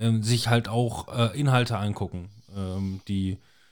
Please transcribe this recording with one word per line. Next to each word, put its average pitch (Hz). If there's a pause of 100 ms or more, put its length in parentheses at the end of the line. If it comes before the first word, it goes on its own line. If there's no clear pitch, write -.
ähm, 113
sich 113
halt 117
auch, 117
äh, 117
Inhalte 123
angucken, 98 (280)
ähm, 95
die, 95 (340)